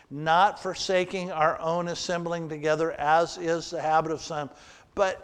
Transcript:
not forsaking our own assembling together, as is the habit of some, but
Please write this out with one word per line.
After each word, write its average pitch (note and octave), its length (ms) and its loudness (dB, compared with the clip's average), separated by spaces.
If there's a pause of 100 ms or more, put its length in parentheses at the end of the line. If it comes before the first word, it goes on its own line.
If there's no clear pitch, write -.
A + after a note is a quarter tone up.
not D#3+ 520 2
forsaking F#3 720 -2
our D#3+ 280 2
own E3+ 300 -2
assembling E3+ 600 -4
together, D#3 440 0
as D#3+ 440 2
is E3+ 320 -2
the E3 120 -6
habit D#3 300 2
of D3+ 100 -4
some, D3 280 -6 (460)
but F#3+ 280 0